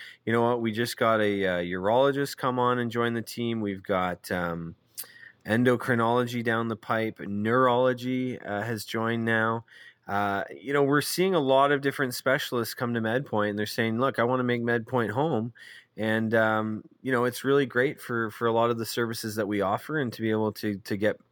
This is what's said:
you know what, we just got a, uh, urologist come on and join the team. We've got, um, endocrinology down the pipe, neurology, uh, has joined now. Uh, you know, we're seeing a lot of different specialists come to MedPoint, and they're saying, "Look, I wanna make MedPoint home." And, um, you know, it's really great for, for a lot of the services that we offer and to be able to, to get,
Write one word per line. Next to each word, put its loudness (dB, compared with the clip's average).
you 0
know 4
what, 2
we 0
just -4
got 4
a, 2
uh, 0
urologist 0
come -2
on 2
and -2
join 0
the -4
team. -4
We've -4
got, -2
um, -4
endocrinology 2
down 0
the -4
pipe, -4
neurology, 0
uh, -6
has -4
joined -2
now. 0
Uh, -2
you -8
know, 4
we're 4
seeing 0
a 4
lot 6
of 2
different -2
specialists -2
come -2
to 0
MedPoint, 0
and -2
they're 0
saying, -2
"Look, 0
I 4
wanna 0
make 0
MedPoint 0
home." -2
And, 0
um, 2
you -2
know, 2
it's -4
really 4
great 0
for, -4
for -2
a 4
lot 4
of 0
the -4
services -4
that 0
we 0
offer -2
and -2
to -8
be 0
able 2
to, -4
to -6
get, 0